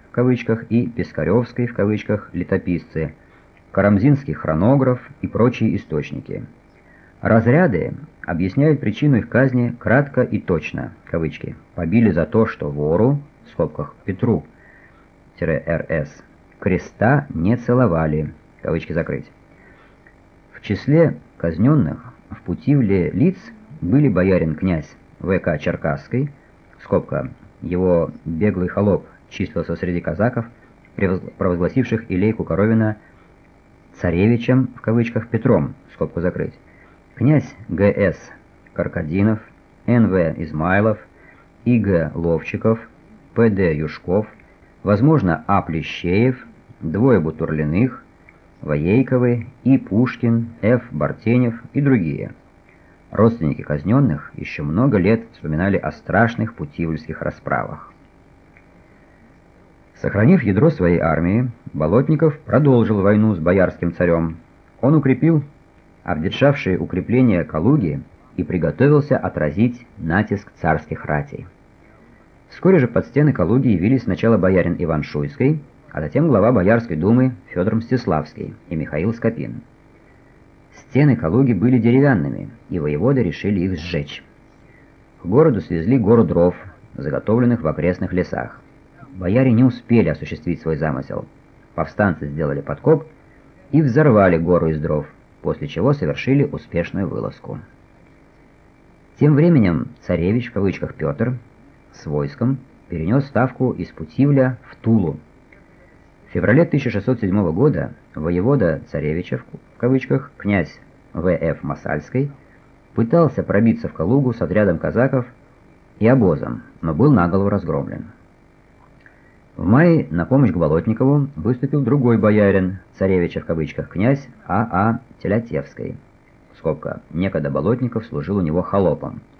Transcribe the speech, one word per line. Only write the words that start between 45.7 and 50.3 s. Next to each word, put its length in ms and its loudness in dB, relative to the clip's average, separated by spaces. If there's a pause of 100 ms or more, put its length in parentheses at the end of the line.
двое 380 2
Бутурлиных, 840 -2 (580)
Воейковы, 840 0 (160)
И 120 6
Пушкин, 720 0 (120)